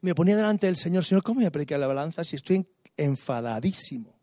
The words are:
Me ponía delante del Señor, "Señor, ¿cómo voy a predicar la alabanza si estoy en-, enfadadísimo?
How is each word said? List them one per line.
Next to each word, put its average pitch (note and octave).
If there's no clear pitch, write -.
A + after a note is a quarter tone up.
Me F3+
ponía F3
delante G#3+
del F#3
Señor, F3
"Señor, F#3+
¿cómo A#3+
voy A#3
a E3
predicar C#3+
la C#3
alabanza D3
si -
estoy F#3
en-, F#3+
enfadadísimo? C3